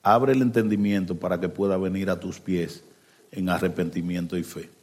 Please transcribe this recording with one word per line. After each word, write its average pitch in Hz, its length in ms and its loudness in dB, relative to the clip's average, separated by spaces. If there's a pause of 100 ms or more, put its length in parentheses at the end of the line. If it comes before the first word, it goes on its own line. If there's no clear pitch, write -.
Abre 120 300 6
el 131 80 4
entendimiento 101 760 2
para 90 240 -2
que 90 100 -2
pueda 98 260 0
venir 95 320 -2
a 90 100 0
tus 92 220 -10
pies 87 440 -4 (480)
en 92 180 -2
arrepentimiento 87 880 -2
y 85 60 -4
fe. - 260 -14 (120)